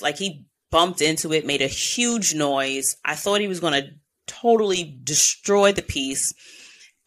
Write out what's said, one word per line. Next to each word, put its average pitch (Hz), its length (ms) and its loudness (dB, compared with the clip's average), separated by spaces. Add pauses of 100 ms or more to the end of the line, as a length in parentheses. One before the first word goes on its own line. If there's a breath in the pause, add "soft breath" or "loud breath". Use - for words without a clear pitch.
like, 147 160 -2
he 160 280 -8 (260)
bumped 175 300 2
into 160 300 0
it, 156 140 0
made 139 160 0
a 135 60 2
huge 233 680 -2
noise. 135 600 -2 (100)
I 151 100 -4
thought 202 260 0
he 208 60 -2
was 185 120 -4
gonna 143 320 -2 (360)
totally 185 760 0
destroy 202 680 2
the 196 100 -2
piece, 135 520 -4 (720 loud breath)